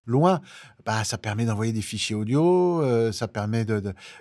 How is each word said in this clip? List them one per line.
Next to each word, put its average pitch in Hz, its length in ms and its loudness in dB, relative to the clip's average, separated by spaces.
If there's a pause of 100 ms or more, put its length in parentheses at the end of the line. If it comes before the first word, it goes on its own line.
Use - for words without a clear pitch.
loin. 151 340 2 (440)
Bah, 110 200 0
ça 110 140 -4
permet 110 260 -2
d'envoyer 113 280 0
des 110 100 -2
fichiers 107 340 -4
audio, 170 640 2
euh, 117 300 2
ça - 160 -4
permet 107 360 0
de, 107 160 0
de, 98 140 -6 (260)